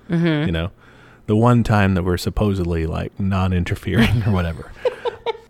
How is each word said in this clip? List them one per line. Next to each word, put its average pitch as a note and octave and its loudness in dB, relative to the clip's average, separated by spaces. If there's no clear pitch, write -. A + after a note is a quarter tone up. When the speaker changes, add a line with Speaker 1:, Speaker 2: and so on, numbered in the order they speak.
Speaker 1:
Mm-hmm. E3 0
Speaker 2:
you E3+ 0
know? E2 -2
The G#2+ 0
one A#2 4
time G2+ 4
that F2+ 0
we're F2+ 0
supposedly, F2 -2
like, E2 -6
non-interfering F#2+ 0
<laughs> F#2 -4
or - 2
whatever. E2+ -4
Speaker 1:
<laughs> - -20